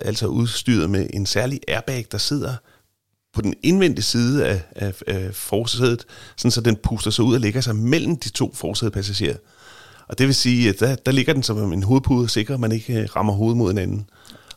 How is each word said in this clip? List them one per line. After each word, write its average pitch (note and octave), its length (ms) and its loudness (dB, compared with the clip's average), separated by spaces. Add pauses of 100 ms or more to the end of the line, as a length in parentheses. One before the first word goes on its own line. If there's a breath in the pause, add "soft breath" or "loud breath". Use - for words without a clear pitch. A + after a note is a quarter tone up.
altså G#2 260 -2
udstyret A2 640 0
med G2 220 0
en G2 140 -4
særlig B2+ 420 -2
airbag, A#2 440 -4
der G#2 60 -4
sidder C3+ 360 -2 (800 soft breath)
på A2 80 -2
den G#2 200 0
indvendige E3+ 420 2
side A#2+ 420 2
af, F2+ 160 0 (140)
af, G2 180 -4 (120)
af F#2+ 280 -4
forsædet, A#2 720 0 (320 loud breath)
sådan B2 140 0
så A#2+ 100 0
den A2 160 4
puster - 340 -2
sig A2+ 140 2
ud C3 100 4
og B2+ 60 2
lægger A2 200 0
sig A2+ 160 -2
mellem C#3 400 2
de - 120 -10
to - 260 -2
forsædepassagerer. G2 840 -4 (720 loud breath)
Og - 100 -6
det C3 80 4
vil C3+ 80 2
sige, B2 340 2
at F#2+ 120 0
der, B2+ 140 2
der C3 180 -2
ligger C3+ 200 2
den C#3 100 0
som G#2+ 300 -2
en F#2+ 100 0
hovedpude B2 420 4
og A2+ 60 -2
sikrer, A2+ 240 -2
at B2+ 60 -4
man A2+ 120 0
ikke, A2+ 280 -2
øh, G#2 160 -4
rammer G#2+ 160 2
hovedet A2+ 240 2
mod A2 140 2
hinanden. G2 360 -2 (500 loud breath)